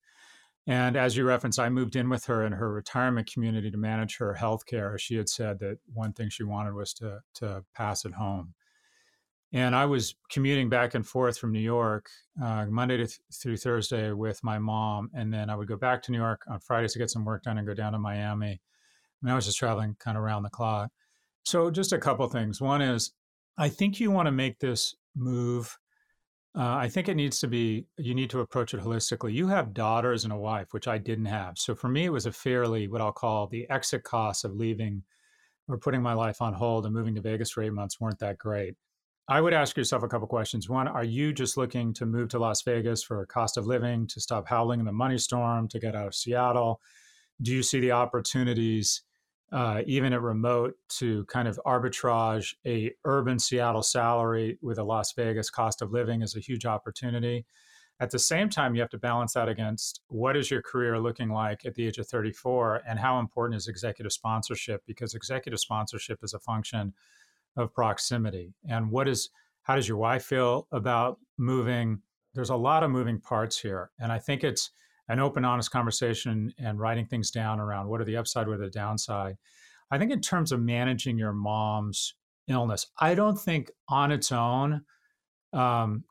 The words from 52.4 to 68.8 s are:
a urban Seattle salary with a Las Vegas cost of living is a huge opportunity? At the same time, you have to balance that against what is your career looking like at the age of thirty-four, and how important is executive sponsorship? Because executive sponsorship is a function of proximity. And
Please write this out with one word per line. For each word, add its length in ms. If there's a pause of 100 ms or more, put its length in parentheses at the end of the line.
a 240 (120)
urban 360
Seattle 420
salary 800
with 160
a 60
Las 300
Vegas 360
cost 320
of 100
living 300
is 140
a 40
huge 280
opportunity? 800 (520)
At 120
the 80
same 280
time, 280
you 60
have 100
to 80
balance 340
that 160
against 580
what 300
is 140
your 100
career 380
looking 300
like 360
at 80
the 140
age 100
of 100
thirty-four, 800
and 120
how 200
important 380
is 100
executive 440
sponsorship? 720
Because 300
executive 440
sponsorship 600
is 140
a 40
function 540 (640)
of 160
proximity. 800 (140)
And 240